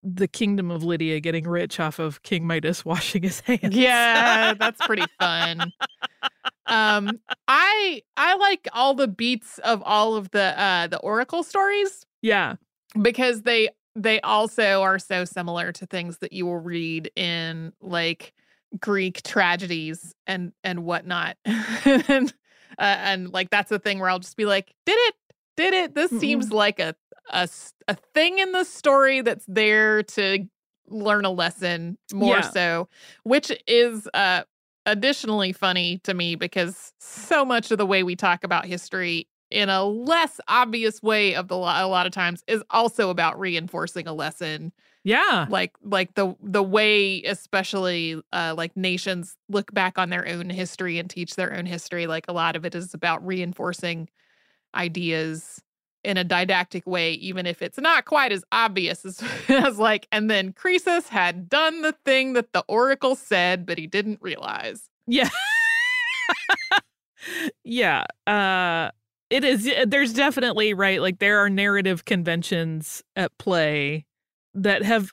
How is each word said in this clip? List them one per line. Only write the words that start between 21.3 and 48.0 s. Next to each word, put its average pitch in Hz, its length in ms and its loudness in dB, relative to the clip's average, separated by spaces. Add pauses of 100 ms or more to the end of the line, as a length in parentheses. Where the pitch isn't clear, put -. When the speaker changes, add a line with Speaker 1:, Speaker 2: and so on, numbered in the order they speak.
Speaker 2:
<laughs> - 60 -8 (380)
And, 269 480 4 (460)
uh, 196 220 2
and, 185 320 -2
like, 185 180 -2
that's 202 200 0
the 208 80 0
thing 196 200 -2
where 185 120 0
I'll 185 100 0
just - 160 -16
be 214 100 0
like, 196 260 2 (140)
"Did 403 100 4 (120)
it, 415 60 -2 (420)
did 370 180 2
it." 359 200 0
This 330 180 2
Speaker 1:
Mm-mm. 233 80 -2
Speaker 2:
seems 226 320 0
like 208 260 2
a, 160 160 -4 (380)
a - 60 0
s-, - 340 -6 (160)
a 202 80 -2 (180)
thing 349 240 4
in 381 140 0
the 370 120 2
story 269 580 4
that's 233 260 -2
there 214 540 4
to 196 440 -2 (400)
learn 208 380 0
a 190 60 2
lesson 175 680 -4 (160)
more 196 240 4
Speaker 1:
Yeah. 175 140 0
Speaker 2:
so, 170 380 0 (360)
which 269 260 2 (160)
is, 233 460 4
uh, 185 300 2 (440)
additionally 214 640 0
funny 180 520 0
to 190 100 -2
me 170 200 -2
because 175 640 -4
so - 460 0
much 240 260 0
of 220 60 2
the 208 80 0
way 190 180 2
we 180 140 -2
talk 175 260 0
about 175 220 0
history 175 640 -6 (220)
in 208 180 0
a 190 160 2
less 254 640 0
obvious 226 540 0
way 208 320 2
of 185 140 -4
the 185 100 -4
lo-, 180 80 -2
a 175 220 2
lot 180 180 2
of 180 60 -6
times 175 340 -2
is 220 240 -2
also 220 400 2
about 170 280 0
reinforcing 170 680 -6
a 160 80 -8
lesson. 156 580 -8 (320)
Speaker 1:
Yeah. 233 460 2
Speaker 2:
Like, 185 220 -2 (100)
like 190 320 -2
the, 190 280 0
the 202 200 0
way, 202 600 2
especially, 180 960 -4 (120)